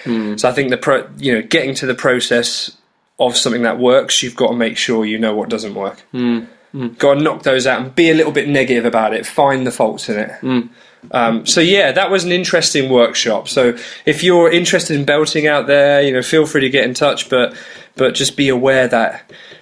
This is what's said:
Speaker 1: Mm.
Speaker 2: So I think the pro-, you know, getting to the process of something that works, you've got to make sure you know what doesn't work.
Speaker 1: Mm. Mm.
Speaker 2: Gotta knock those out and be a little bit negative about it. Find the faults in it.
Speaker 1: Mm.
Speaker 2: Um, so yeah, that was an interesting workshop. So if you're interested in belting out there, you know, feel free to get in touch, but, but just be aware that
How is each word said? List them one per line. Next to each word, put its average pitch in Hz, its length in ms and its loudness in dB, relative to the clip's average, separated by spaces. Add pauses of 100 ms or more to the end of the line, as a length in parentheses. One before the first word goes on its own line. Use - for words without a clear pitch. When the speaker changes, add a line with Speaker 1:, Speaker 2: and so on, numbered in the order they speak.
Speaker 1:
Mm. 110 360 -4
Speaker 2:
So 123 80 2
I 127 40 -2
think 135 180 -2
the 123 80 -2
pro-, 135 280 0 (120)
you 135 160 0
know, 110 80 -2
getting 135 320 -2
to 135 120 -8
the 127 80 -2
process 123 760 -2 (500)
of 123 160 0
something 120 260 -2
that 110 160 0
works, 123 440 2
you've 123 140 -8
got 120 120 2
to 113 80 0
make 113 220 -2
sure 113 260 -2
you 107 140 -4
know 110 160 0
what 107 160 -4
doesn't 107 240 -6
work. 98 280 -8 (120)
Speaker 1:
Mm. 120 320 -4 (280)
Mm. 120 240 -10
Speaker 2:
Gotta 139 220 2
knock 151 240 -2
those 131 220 2
out 120 140 0
and 131 140 -10
be 165 160 4
a 160 40 4
little 156 160 2
bit 143 160 -2
negative 131 380 0
about 110 300 0
it. 110 120 -6
Find 135 400 0
the 120 60 -4
faults 110 380 -4
in 104 80 -2
it. 107 120 -6 (120)
Speaker 1:
Mm. 123 260 -2 (440)
Speaker 2:
Um, 117 340 0
so - 160 2
yeah, 175 300 4
that 190 180 0
was 190 140 0
an 180 60 -4
interesting 160 600 0
workshop. 117 580 2
So 123 280 0 (280)
if 151 180 0
you're 170 300 4
interested 170 420 0
in 143 120 -2
belting 151 400 0
out 147 200 0
there, 143 360 4
you 139 100 2
know, 127 100 0
feel 156 240 2
free 151 140 0
to 131 100 0
get 131 140 2
in 127 80 -2
touch, - 380 -2
but, 123 260 0 (400)
but 127 180 0
just - 220 -4
be 139 140 2
aware 131 360 2
that 117 420 -2 (340)